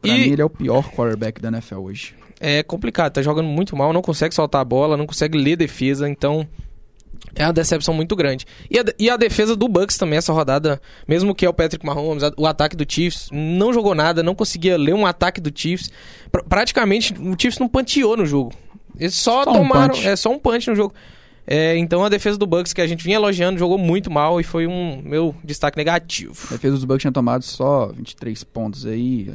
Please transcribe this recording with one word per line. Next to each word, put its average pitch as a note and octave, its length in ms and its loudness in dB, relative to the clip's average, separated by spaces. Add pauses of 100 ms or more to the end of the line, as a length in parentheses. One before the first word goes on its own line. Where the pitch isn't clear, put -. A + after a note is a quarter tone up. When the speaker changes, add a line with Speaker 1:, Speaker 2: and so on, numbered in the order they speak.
Speaker 1:
Pra G3+ 100 0
Speaker 2:
E B3 80 4
Speaker 1:
mim, F#3+ 140 4
ele C#3+ 80 2
é D3 40 4
o D#3 60 2
pior C3+ 420 0
quarterback A2 500 -2
da A2+ 60 -6
N A2+ 100 -4
F A2+ 160 -12
L F#2+ 80 -10
hoje. G2 320 -12 (260)
Speaker 2:
É D3 220 0
complicado, F3+ 500 -2
tá C#3 100 0
jogando D3+ 240 0
muito D#3+ 300 -2
mal, C#3+ 160 2
não F3+ 100 2
consegue D#3 320 -2
soltar D3 280 2
a - 20 0
bola, C#3 320 2
não D3 100 -2
consegue D#3 320 -2
ler C#3 180 4
defesa, C#3+ 520 0
então D3 380 -2 (880)
é D3 100 0
uma E3 80 2
decepção D#3+ 400 0
muito E3 240 0
grande. C#3 300 0 (240)
E A3 80 4
a B3 40 4
de-, G#3+ 160 -2
e A3 120 4
a B3 60 2
defesa A3 400 2
do A3+ 120 2
Bucks G3 280 2
também, D3+ 220 0
essa - 140 0
rodada, D3 480 2 (280)
mesmo F#3 260 2
que - 100 0
é F3+ 40 4
o E3+ 40 2
Patrick E3 320 -2
Mahomes, D3 380 -2
a-, D3 140 0
o D3+ 100 0
ataque D#3 300 0
do D3+ 100 -2
Chiefs, - 440 -4
não F3 420 0
jogou G#3 220 2
nada, D#3+ 280 2
não F3 120 0
conseguia F#3 420 0
ler D3+ 180 2
um G#3 120 4
ataque F3+ 320 0
do D#3 160 -4
Chiefs. - 360 -4 (400)
Pra-, - 120 0
praticamente, A3 720 0
o F#3 240 -4
Chiefs B3 200 0
não B3 100 0
punteou B3+ 480 2
no G#3 80 2
jogo. C#3+ 280 0 (460)
Eles F3 160 -4
só B3 300 2
Speaker 1:
Só - 60 0
um - 40 4
Speaker 2:
tomaram, C4 400 6
Speaker 1:
punch. G3 140 0
Speaker 2:
é, G3 80 2
só A3 140 0
um A#3+ 80 0
punch A#3+ 320 0
no G#3+ 60 2
jogo. G3+ 180 0 (520)
É, D#3+ 300 2
então E3+ 260 2
a G#3 60 2
defesa G#3 300 0
do G3+ 80 0
Bucks, E3+ 260 0
que - 80 -4
a E3+ 60 2
gente E3 180 -4
vinha F#3+ 120 2
elogiando, F#3+ 420 0
jogou F3+ 200 2
muito F#3+ 320 0
mal D#3+ 300 2
e E3 40 0
foi E3 220 -2
um E3+ 360 -6
meu D3+ 320 -2 (100)
destaque D3 320 -4
negativo. E3 580 -2 (140)
Speaker 1:
A A#2+ 60 -8
defesa C3+ 200 0
dos C3 100 -2
Bucks C3 180 0
tinha C#3 100 0
tomado B2+ 300 0
só C3 460 0
vinte A#2+ 240 -14
e - 40 -20
três A2+ 260 -10
pontos A2+ 440 -8
aí A2+ 480 -4